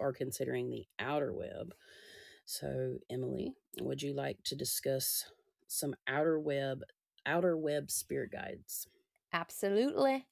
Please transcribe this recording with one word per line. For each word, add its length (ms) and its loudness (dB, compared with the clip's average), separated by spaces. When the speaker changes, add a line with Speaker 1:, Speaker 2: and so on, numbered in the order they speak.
Speaker 1:
are 120 2
considering 580 -2
the 160 -6
outer 340 0
web. 420 -6
So, 540 -2
Emily, 440 -2
would 220 -2
you 120 -2
like 300 -4
to 120 -2
discuss 760 0
some 280 -2
outer 340 4
web, 420 0
outer 320 4
web 320 0
spirit 420 -2
guides? 560 -8
Speaker 2:
Absolutely. 1000 2